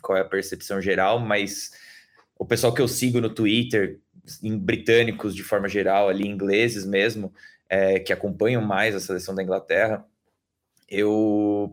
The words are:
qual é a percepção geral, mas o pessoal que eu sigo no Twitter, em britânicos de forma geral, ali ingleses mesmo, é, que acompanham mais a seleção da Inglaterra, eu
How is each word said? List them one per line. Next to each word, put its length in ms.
qual 160
é 40
a 60
percepção 520
geral, 400
mas 500
o 80
pessoal 300
que 80
eu 60
sigo 320
no 100
Twitter, 720
em 160
britânicos 760
de 80
forma 240
geral, 400
ali 180
ingleses 580
mesmo, 480
é, 320
que 120
acompanham 480
mais 360
a 40
seleção 360
da 60
Inglaterra, 600
eu 840